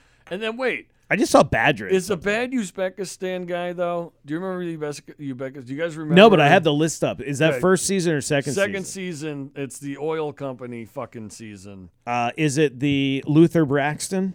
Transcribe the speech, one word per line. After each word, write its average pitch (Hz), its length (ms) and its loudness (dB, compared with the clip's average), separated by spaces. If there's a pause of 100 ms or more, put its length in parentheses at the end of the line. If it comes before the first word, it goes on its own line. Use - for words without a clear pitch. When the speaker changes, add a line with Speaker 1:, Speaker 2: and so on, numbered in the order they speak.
(320)
Speaker 1:
And 190 100 -8
then 226 140 -4
wait, 226 320 -4 (200)
Speaker 2:
I 160 100 2
just 269 140 2
saw 156 120 8
Badger 117 440 0
in 190 60 0
Speaker 1:
is 185 140 2
the 208 60 -2
Speaker 2:
something. 165 200 -6
Speaker 1:
bad 247 180 -4
Uzbekistan 185 920 -4
guy 175 280 -4
though? 175 400 -4 (120)
Do 143 80 -8
you 165 60 -2
remember 185 260 -4
the 165 100 -6
Uzbek-, 147 440 -10
Uzbek-, 135 440 -8
do 120 80 -12
you 139 80 -6
guys 165 160 -4
remember? 160 200 0
Speaker 2:
No, 208 160 10
but 170 100 6
I 143 80 6
have 180 140 6
the 156 100 2
list 151 300 0
up. 120 180 -2
Is 135 160 -6
that 156 140 4
Speaker 1:
Okay. 127 100 -2
Speaker 2:
first 180 240 4
season 175 300 0
or 131 60 0
second 143 320 -2
Speaker 1:
Second 196 340 -2
Speaker 2:
season? 151 680 -8
Speaker 1:
season. 139 100 -8
It's 127 140 -10
the 139 220 -10
oil 156 340 -4
company 123 520 -10
fucking 110 440 -12
season. 101 640 -16 (160)
Speaker 2:
Uh, 120 300 0
is 151 200 2
it 131 220 2
the 139 480 0
Luther 160 380 6
Braxton? 151 680 0